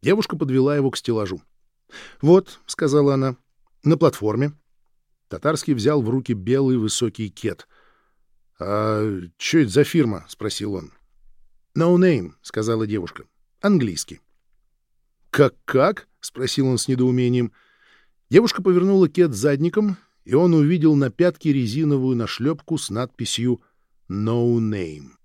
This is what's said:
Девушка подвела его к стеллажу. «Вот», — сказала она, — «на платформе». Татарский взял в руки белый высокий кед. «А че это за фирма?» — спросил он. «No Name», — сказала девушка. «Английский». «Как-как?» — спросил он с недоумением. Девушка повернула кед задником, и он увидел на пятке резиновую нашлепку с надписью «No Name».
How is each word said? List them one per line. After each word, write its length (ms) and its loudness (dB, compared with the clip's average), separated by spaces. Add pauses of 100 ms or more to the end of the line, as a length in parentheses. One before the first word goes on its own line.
Девушка 360 -2
подвела 400 2
его 140 0
к 60 -10
стеллажу. 440 -4 (800)
«Вот», — 440 4
сказала 500 0
она, — 200 -2 (480)
«на 140 4
платформе». 560 0 (720)
Татарский 460 -4
взял 280 2
в 80 -2
руки 220 -2
белый 460 0
высокий 520 -4
кед. 380 -10 (920)
«А 600 -2 (180)
че 220 0
это 120 2
за 120 4
фирма?» — 460 -2
спросил 460 -8
он. 180 -12 (800)
«No 220 4
Name», — 340 2 (100)
сказала 460 -4
девушка. 380 -8 (340)
«Английский». 600 -2 (1080)
«Как-как?» — 760 0 (140)
спросил 460 -4
он 100 0
с 100 -6
недоумением. 640 0 (760)
Девушка 340 4
повернула 460 4
кед 240 2
задником, 640 0 (260)
и 100 -6
он 200 4
увидел 420 4
на 140 2
пятке 420 -2
резиновую 640 0
нашлепку 600 -4
с 120 -10
надписью 720 -4 (480)
«No 500 0
Name». 500 -6 (160)